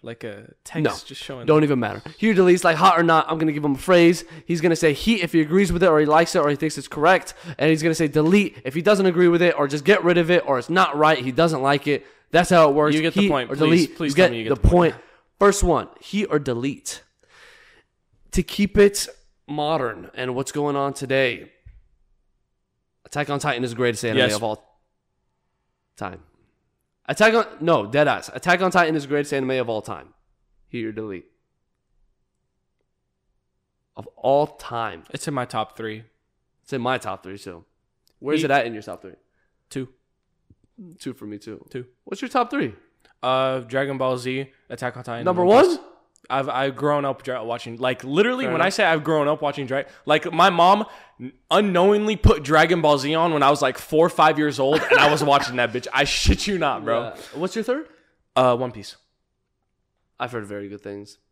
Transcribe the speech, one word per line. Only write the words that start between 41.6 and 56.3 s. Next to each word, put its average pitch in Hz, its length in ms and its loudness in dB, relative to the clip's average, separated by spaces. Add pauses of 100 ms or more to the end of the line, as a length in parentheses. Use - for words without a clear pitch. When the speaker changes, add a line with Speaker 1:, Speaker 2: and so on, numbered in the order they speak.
Speaker 1:
Two. 123 160 -14 (200)
Speaker 2:
What's - 160 -12
your 254 80 -10
top 247 200 -2
three? 165 240 -4 (480)
Speaker 1:
Uh, 131 380 -2
Dragon 135 380 -6
Ball 131 200 -2
Z, 131 320 -6 (200)
Attack 123 280 -10
on 123 60 -18
Titan, 117 220 -8
Speaker 2:
Number 180 200 0
Speaker 1:
One 240 200 8
Piece. 339 120 0
Speaker 2:
one? - 100 -18 (420)
Speaker 1:
I've, 131 200 -2
I've 131 260 -4
grown 143 300 -2
up 135 160 -6
dra-, 127 220 -8
watching, 117 340 -8
like, 127 260 -4
literally, 214 420 0
Speaker 2:
Fair 127 80 -4
Speaker 1:
when - 80 -2
I 175 40 2
Speaker 2:
enough. 190 100 -2
Speaker 1:
say 208 100 0
I've 160 180 0
grown 151 240 0
up 156 140 -2
watching 143 260 -6
Dra-, 135 180 -4 (200)
like, 156 260 0
my 170 180 4
mom 185 360 4 (340)
n-, 123 140 -14 (180)
unknowingly 202 640 2
put 156 280 2
Dragon 160 380 2
Ball 147 160 2
Z 143 160 -4
on 165 200 0
when 143 100 0
I 135 80 4
was, 147 100 0
like, 131 160 -2
four 156 280 0
or 170 40 0
five 156 300 2
years 147 200 -2
old, 143 220 0
and 135 180 2
I 147 120 4
was 147 120 0
watching 139 340 0
that 117 160 0
bitch. 123 200 -6
I 139 120 2
shit - 420 -2